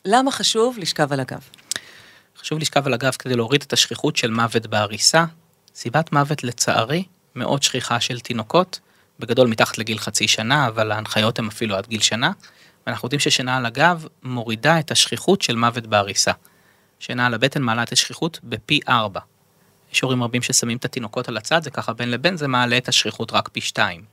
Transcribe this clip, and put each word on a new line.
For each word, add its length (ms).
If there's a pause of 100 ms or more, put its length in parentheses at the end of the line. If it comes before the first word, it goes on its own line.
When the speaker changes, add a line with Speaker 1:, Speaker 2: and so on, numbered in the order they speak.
Speaker 1:
למה 280
חשוב 460
לשכב 340
על 80
הגב? 200 (1000)
Speaker 2:
חשוב 180
לשכב 280
על 80
הגב 240
כדי 160
להוריד 280
את 100
השכיחות 440
של 140
מוות 360
בעריסה. 580 (500)
סיבת 380
מוות, 320
לצערי, 600 (320)
מאוד 260
שכיחה 380
של 200
תינוקות, 600 (380)
בגדול 300
מתחת 300
לגיל 200
חצי 300
שנה, 380
אבל 260
ההנחיות 460
הן 80
אפילו 300
עד 100
גיל 140
שנה, 300 (560)
ואנחנו 200
יודעים 140
ששינה 360
על 100
הגב 400 (160)
מורידה 560
את 120
השכיחות 520
של 140
מוות 300
בעריסה. 460 (680)
שינה 260
על 80
הבטן 280
מעלה 200
את 100
השכיחות 520
בפי 440
ארבע. 320 (720)
יש 80
הורים 220
רבים 200
ששמים 340
את 80
התינוקות 440
על 80
הצד, 260
זה 80
ככה 220
בין 180
לבין, 260
זה 120
מעלה 300
את 100
השכיחות 440
רק 200
פי 80
שתיים. 520